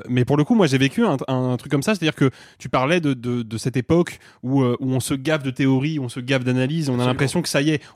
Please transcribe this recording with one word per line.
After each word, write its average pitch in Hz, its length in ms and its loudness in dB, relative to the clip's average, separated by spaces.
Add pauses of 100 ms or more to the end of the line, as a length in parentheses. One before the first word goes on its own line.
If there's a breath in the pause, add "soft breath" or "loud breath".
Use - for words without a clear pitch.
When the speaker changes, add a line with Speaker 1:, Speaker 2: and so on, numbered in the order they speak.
Speaker 1:
mais 123 160 2
pour 143 120 2
le 147 60 4
coup, 233 120 2
moi, 196 120 6
j'ai 131 100 2
vécu 139 280 2
un, 147 120 2 (100)
un 127 300 0
truc - 140 -12
comme 139 120 2
ça, 214 120 0
c'est-à-dire 160 200 -2
que 135 140 4 (280 loud breath)
tu - 120 -14
parlais 143 320 2
de, 143 120 0
de, 120 280 -4
de 110 160 -10
cette 131 200 -4
époque 165 420 0 (240 loud breath)
où, 135 180 0
euh, 120 180 2
où 131 140 -2
on 131 60 0
se 147 140 -4
gave 139 300 -2
de 135 80 -4
théories, 135 480 0
où 131 40 -4
on 120 60 -6
se - 100 -10
gave 127 240 -2
d'analyses, 131 460 0
on 127 40 0
a - 20 0
Speaker 2:
Absolument. 123 160 2
Speaker 1:
l'impression 139 300 0
que - 80 -6
ça 143 120 0
y 156 100 2
est, 151 100 -2 (140 loud breath)